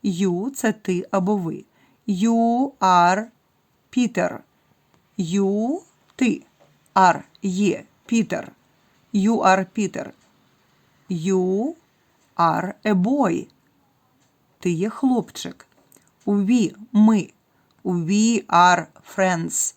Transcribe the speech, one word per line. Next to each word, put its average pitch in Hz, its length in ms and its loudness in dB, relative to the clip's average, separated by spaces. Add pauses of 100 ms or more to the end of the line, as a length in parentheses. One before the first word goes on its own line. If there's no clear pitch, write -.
You — 190 500 -2
це 220 180 -2
ти 185 380 -6
або 196 260 0
ви. 170 280 -8 (440)
You 233 640 0 (100)
are 185 460 2 (680)
Peter. - 420 -2 (800)
You — 202 600 -2 (380)
ти. - 260 -2 (520)
Are — 185 280 4 (200)
є. 190 420 -2 (280)
Peter. 226 360 -2 (640)
You 214 280 0
are 190 240 4 (100)
Peter. 196 340 -6 (1000)
You 190 640 -2 (600)
are 170 380 -2 (100)
a 214 100 2
boy. 196 520 0 (1120)
Ти 180 120 -4
є 175 200 -2
хлопчик. - 760 -4 (600)
We — 202 480 2 (180)
ми. 214 380 4 (540)
We 196 640 0
are 175 400 4 (300)
friends. 175 600 -2